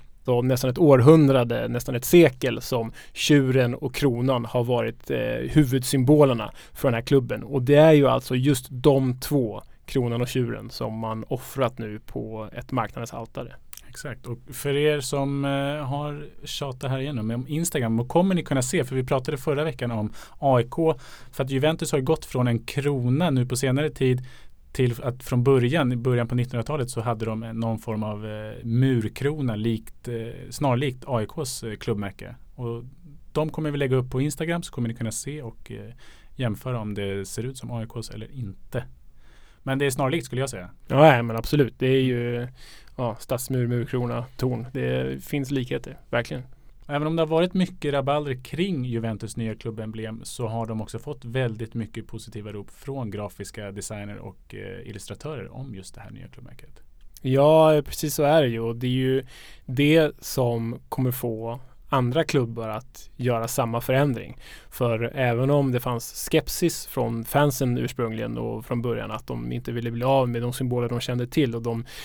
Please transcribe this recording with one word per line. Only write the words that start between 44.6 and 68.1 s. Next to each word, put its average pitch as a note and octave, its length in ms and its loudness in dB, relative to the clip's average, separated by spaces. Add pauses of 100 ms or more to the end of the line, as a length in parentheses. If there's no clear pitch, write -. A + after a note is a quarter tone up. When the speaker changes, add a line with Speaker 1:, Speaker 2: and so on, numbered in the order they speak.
Speaker 1:
Det C3 500 -2
finns C#3 280 -4
likheter, C3 460 -4 (120)
verkligen. B2+ 340 -4 (440)
Speaker 2:
Även D3 200 -2
om D#3+ 80 -2
det E3 60 2
har D#3+ 60 2
varit E3 260 2
mycket F3+ 400 -2
rabalder C#3 500 0
kring D#3+ 420 -2
Juventus A2+ 520 -4
nya A2+ 180 -4
klubbemblem, A2 680 -8
så - 240 -6
har A2+ 180 -4
de A2+ 160 -4
också A2 180 -8
fått D3 260 -12
väldigt A#2 480 -4
mycket A2+ 340 -8
positiva G#2+ 440 -12
rop G2+ 200 -12
från C3+ 400 -8
grafiska G#2 600 -10
designer G#2 460 -10
och, G2 380 -16
eh, F#2+ 340 -12
illustratörer G#2 640 -12
om C3 200 -12
just F#2+ 200 -16
det - 60 -16
här G2+ 100 -16
nya - 160 -16
klubbmärket. - 540 -18 (400)
Speaker 1:
Ja, D3+ 640 6
precis - 300 -4
så D#3 80 0
är D3+ 180 6
det C3+ 60 4
ju. A2+ 120 -2
Och A2+ 160 -2
det A#2+ 120 -4
är B2 40 0
ju C3 320 2 (420)
det D3 540 4
som A#2+ 600 -2 (100)
kommer B2+ 220 0
få A#2 480 -6 (300)
andra C3 340 2
klubbar A#2 460 -2
att - 460 -10
göra A#2 320 0
samma A#2 340 -2
förändring. C3 560 0 (320)
För A#2 460 -2
även B2+ 340 2
om C#3+ 220 4
det A#2+ 80 0
fanns - 520 -6
skepsis - 540 0
från A#2 400 -4
fansen C3 520 2
ursprungligen A#2 600 -4